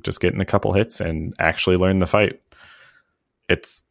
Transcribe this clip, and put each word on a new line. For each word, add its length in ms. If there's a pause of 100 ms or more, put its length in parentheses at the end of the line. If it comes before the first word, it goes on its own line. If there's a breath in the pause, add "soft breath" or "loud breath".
just 180
get 120
in 80
a 40
couple 280
hits 280
and 380
actually 360
learn 240
the 80
fight. 320 (1120 soft breath)
It's 420